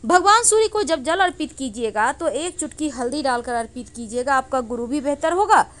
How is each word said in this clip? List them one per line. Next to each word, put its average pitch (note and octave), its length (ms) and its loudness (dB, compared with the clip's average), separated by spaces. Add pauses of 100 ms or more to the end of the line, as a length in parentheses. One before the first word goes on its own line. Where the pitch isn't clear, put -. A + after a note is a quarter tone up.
भगवान F#4+ 380 6
सूर्य A4 240 4
को G#4 160 -2
जब D4 200 -2
जल D#4+ 160 0
अर्पित F4+ 320 0
कीजिएगा A3+ 600 -2
तो D#4+ 160 -4
एक D#4+ 320 -4
चुटकी D4+ 300 -6
हल्दी B3 320 -4
डालकर B3 320 -2
अर्पित A#3 360 -8
कीजिएगा, A#3+ 460 -4
आपका C4 260 -2
गुरु A#3 260 -6
भी C#4 140 -2
बेहतर D4 320 -2
होगा, G4 280 4 (200)